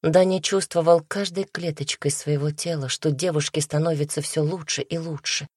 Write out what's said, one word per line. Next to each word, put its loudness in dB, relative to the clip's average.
Даня 6
чувствовал 4
каждой -4
клеточкой -4
своего -2
тела, -4
что 0
девушке 0
становится 0
всё -2
лучше -2
и -6
лучше. -6